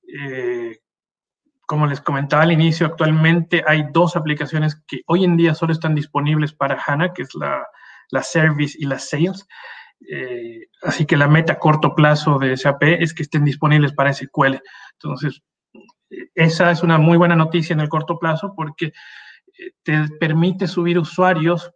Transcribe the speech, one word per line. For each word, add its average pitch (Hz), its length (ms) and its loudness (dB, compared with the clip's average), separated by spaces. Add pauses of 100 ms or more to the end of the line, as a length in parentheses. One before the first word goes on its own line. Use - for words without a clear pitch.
Eh, 123 680 -8 (880)
como 151 220 0
les 139 120 -4
comentaba 147 440 0
al 170 80 4
inicio, 165 340 2
actualmente 160 800 2
hay 151 240 2
dos 165 240 2
aplicaciones 151 720 -2
que 139 200 -10
hoy 180 180 2
en 175 100 4
día 165 200 4
solo 165 180 -2
están 156 220 0
disponibles 147 580 -2
para 139 320 -4
hana, 160 260 0
que 180 120 -10
es - 100 -14
la, 139 340 -6 (440)
la 135 120 -2
Service 151 560 0
y 151 60 -6
la 135 140 -4
Sales. 180 480 -4 (600)
Eh, 120 580 -12 (160)
así 160 220 -2
que 156 120 2
la 143 100 4
meta 160 260 4
a - 60 -6
corto 151 360 2
plazo 151 420 4
de 131 180 0
sap 139 280 0
es 165 320 2
que 156 80 -8
estén 147 200 0
disponibles 147 500 2
para 139 180 0
S 135 160 -8
Q 139 180 0
L. 135 160 0 (320)
Entonces, 143 480 -8 (920)
esa 165 340 2
es 170 140 0
una 165 160 4
muy 170 180 6
buena 170 180 4
noticia 160 380 0
en 151 60 0
el 151 100 -2
corto 160 300 -4
plazo 165 360 -4
porque, 151 380 -8 (640)
eh, - 140 -16 (120)
te 151 240 0 (120)
permite 170 480 0
subir 175 320 0
usuarios 170 760 0